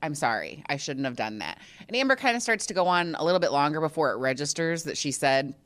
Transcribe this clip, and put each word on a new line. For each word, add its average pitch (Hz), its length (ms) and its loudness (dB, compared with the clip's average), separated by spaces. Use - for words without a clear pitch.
"I'm 151 100 -4
sorry, 117 540 -2
I 143 80 -2
shouldn't 139 300 -4
have 127 100 -4
done 107 240 -4
that." 80 200 -8
And - 80 -6
Amber 262 220 4
kind 254 180 2
of 240 60 -4
starts 226 260 0
to 220 60 -4
go 180 140 2
on 175 280 2
a - 80 -2
little 175 160 4
bit 170 140 0
longer 147 260 2
before 156 320 2
it 101 60 -2
registers 147 680 -2
that 151 140 -6
she 143 140 -2
said, 135 440 2